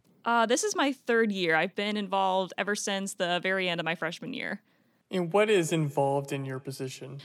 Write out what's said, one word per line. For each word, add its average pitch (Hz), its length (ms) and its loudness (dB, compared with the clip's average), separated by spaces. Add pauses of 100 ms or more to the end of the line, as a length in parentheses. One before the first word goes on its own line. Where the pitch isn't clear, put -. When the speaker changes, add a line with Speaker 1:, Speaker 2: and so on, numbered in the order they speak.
(240)
Speaker 1:
Uh, 233 220 4
this 240 160 2
is 415 140 -2
my 285 160 2
third 226 400 2
year. 170 240 2
I've 170 180 0
been 208 220 -2
involved 190 600 0
ever 202 200 0
since 196 380 -4
the 175 280 0
very 190 260 0
end 170 120 0
of 165 40 -4
my 165 120 -2
freshman 165 360 -6
year. - 280 -8 (500)
Speaker 2:
And 175 220 -2
what 214 180 4
is 175 220 2
involved 143 580 0
in 139 140 -4
your 131 160 -8
position? 135 640 -10